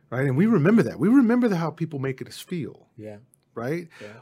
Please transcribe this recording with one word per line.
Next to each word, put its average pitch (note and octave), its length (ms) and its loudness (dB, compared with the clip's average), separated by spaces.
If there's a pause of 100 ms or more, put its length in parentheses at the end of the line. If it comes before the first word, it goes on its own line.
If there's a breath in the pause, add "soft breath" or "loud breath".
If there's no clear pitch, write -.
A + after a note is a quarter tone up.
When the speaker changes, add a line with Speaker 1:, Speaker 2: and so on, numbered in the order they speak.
(100)
Speaker 1:
Right? C3 160 -2
And B2+ 100 0
we F3+ 100 4
remember G#3 360 4
that. F#2+ 160 -4
We C#3+ 100 0
remember B3 380 4
the, G3+ 100 0
how E3 140 -2
people D#3 300 -8
make C3+ 260 -6
us - 140 -18
feel. - 560 -10
Speaker 2:
Yeah. G#2+ 220 -16 (360)
Speaker 1:
Right? D#3 340 -8 (140)
Speaker 2:
Yeah. G#2 60 -16 (140)